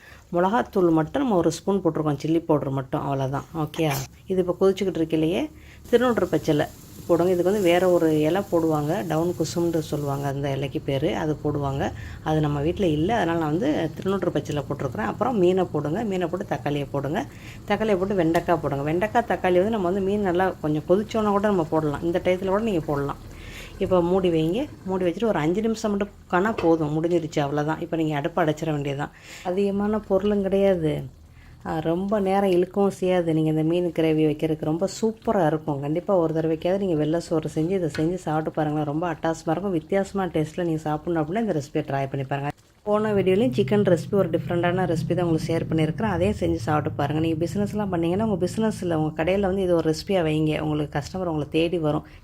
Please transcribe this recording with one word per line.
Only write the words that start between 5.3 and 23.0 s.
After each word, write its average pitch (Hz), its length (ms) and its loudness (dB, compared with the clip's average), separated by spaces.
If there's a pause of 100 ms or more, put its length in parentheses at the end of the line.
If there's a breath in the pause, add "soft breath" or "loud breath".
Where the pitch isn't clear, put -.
திருநூற்று 233 360 4
பச்சிலை 156 400 2 (400)
போடுங்க. 175 260 4
இதுக்கு 180 200 2
வந்து 208 160 2
வேற 180 220 6
ஒரு 160 300 4
இலை 156 200 2
போடுவாங்க, 165 680 0
டவுன் 165 280 0
குசும்னு 170 440 -2
சொல்லுவாங்க 143 480 -4
அந்த 143 240 -4
இலைக்கு 135 300 -4
பேரு, 151 360 -2
அது 156 280 -2
போடுவாங்க. 143 380 -2 (420 loud breath)
அது 156 160 0
நம்ம 147 200 0
வீட்ல 180 260 0
இல்ல, 160 280 0
அதனால 170 240 0
நான் 156 200 0
வந்து 208 360 0
திருநூற்று 190 360 -2
பச்சிலை 147 320 -2
போட்டிருக்கிறேன். 143 480 -4
அப்புறம் 226 280 -2
மீனை 180 260 4
போடுங்க, 156 400 -4
மீனை 185 220 -2
போட்டு 185 280 -4
தக்காளியை 143 360 -2
போடுங்க, 139 360 -2 (420 loud breath)
தக்காளியை 208 280 2
போட்டு 190 180 0
வெண்டைக்காய் 170 460 2
போடுங்க. 139 240 -2
வெண்டைக்காய், 208 440 0
தக்காளி 185 260 2
வந்து 185 160 4
நம்ம 196 200 0
வந்து 196 100 0
மீன் 196 200 0
நல்லா 185 400 2
கொஞ்சம் 151 280 0
கொதிச்சோன்னா 214 400 2
கூட 202 180 2
நம்ம 196 180 2
போடலாம், 151 380 0
இந்த 170 220 0
டயத்துல 185 220 0
கூட 196 160 0
நீங்க 233 180 0
போடலாம். 143 400 -4 (580 loud breath)